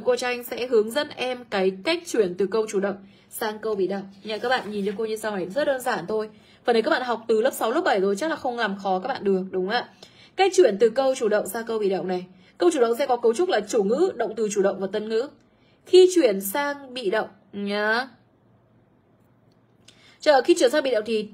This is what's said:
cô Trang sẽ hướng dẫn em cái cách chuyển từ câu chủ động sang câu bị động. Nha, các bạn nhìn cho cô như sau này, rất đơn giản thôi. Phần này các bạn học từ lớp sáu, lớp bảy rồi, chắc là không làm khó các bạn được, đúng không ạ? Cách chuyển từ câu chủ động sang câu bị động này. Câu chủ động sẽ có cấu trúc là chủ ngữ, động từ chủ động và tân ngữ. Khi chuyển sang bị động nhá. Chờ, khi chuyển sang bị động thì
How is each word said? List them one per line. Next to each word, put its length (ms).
cô 100
Trang 280
sẽ 240
hướng 240
dẫn 240
em 340
cái 220
cách 240
chuyển 300
từ 100
câu 220
chủ 100
động 160
sang 300
câu 160
bị 120
động. 160
Nha, 140
các 120
bạn 220
nhìn 140
cho 120
cô 80
như 100
sau 200
này, 140
rất 160
đơn 160
giản 260
thôi. 220
Phần 80
này 80
các 100
bạn 100
học 260
từ 140
lớp 120
sáu, 180
lớp 100
bảy 180
rồi, 160
chắc 140
là 60
không 220
làm 260
khó 160
các 80
bạn 160
được, 180
đúng 140
không 100
ạ? 140
Cách 200
chuyển 240
từ 100
câu 260
chủ 140
động 180
sang 180
câu 140
bị 100
động 180
này. 180
Câu 160
chủ 60
động 180
sẽ 80
có 120
cấu 160
trúc 160
là 200
chủ 140
ngữ, 320
động 200
từ 160
chủ 100
động 180
và 80
tân 220
ngữ. 180
Khi 300
chuyển 260
sang 520
bị 160
động 180
nhá. 560
Chờ, 220
khi 180
chuyển 120
sang 120
bị 80
động 140
thì 280